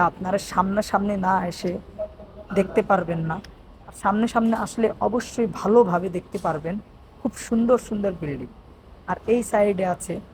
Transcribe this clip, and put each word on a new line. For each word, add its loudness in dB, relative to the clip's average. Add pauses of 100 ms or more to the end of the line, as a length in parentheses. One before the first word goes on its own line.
আপনারা -4
সামনাসামনি 0
না 2 (140)
এসে -4 (840)
দেখতে 2
পারবেন 2
না, -4 (520)
আর -18
সামনে 2
সামনে 2
আসলে 0 (200)
অবশ্যই -2
ভালোভাবে 4
দেখতে -6
পারবেন। -4 (460)
খুব -2 (160)
সুন্দর 4
সুন্দর -4 (100)
বিল্ডিং। -6 (600)
আর -2 (100)
এই 4
সাইডে 2
আছে, -4 (200)